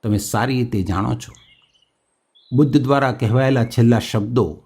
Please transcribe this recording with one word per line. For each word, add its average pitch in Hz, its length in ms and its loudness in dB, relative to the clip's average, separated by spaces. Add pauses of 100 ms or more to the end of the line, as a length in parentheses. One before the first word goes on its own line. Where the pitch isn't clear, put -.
તમે 104 140 0
સારી 117 400 -2
રીતે 117 260 -2
જાણો 98 320 -2
છો, - 180 -16 (1200)
બુદ્ધ 139 220 4
દ્વારા 135 340 0
કહેવાયેલા 127 540 0
છેલ્લા 117 340 4
શબ્દો 104 680 -2